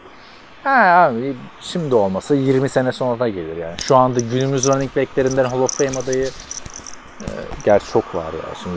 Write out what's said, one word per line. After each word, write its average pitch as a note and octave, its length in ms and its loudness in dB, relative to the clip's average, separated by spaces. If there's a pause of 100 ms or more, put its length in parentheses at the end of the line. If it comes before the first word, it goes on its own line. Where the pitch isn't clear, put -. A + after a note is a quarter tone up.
(640)
Ha C#4 60 0 (400)
abi, B2 260 -4 (240)
şimdi D#3 340 -2
olmasa G2 400 2
yirmi C3+ 340 2
sene B2+ 240 0
sonra B2 360 -2
gelir E2 280 -6
yani. E2 220 -8
Şu - 180 4
anda B2+ 240 4
günümüz C3 480 0
running C3+ 280 0
back'lerinden C3 480 0
Hall B2+ 160 -2
of C3 180 0
Fame C3 260 -2
adayı, C3 220 -2 (960)
e, - 80 -12 (360)
gerçi G#2 220 4
çok - 280 -2
var E2+ 100 -6
ya. D#2+ 380 -10
Şimdi F2+ 140 -8